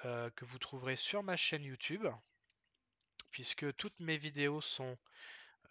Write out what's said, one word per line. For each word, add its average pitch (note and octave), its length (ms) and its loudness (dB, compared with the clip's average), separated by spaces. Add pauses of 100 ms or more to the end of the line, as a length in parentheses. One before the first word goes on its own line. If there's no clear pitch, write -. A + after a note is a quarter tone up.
euh, A#2+ 260 0
que - 120 -10
vous B2 140 -10
trouverez C3 380 -2
sur - 260 2
ma F#3+ 160 2
chaîne D3+ 260 4
YouTube, D3+ 440 0 (1200)
puisque C#3 460 0
toutes - 240 -6
mes D#3+ 180 2
vidéos D3 440 2
sont, B2+ 360 -2 (720)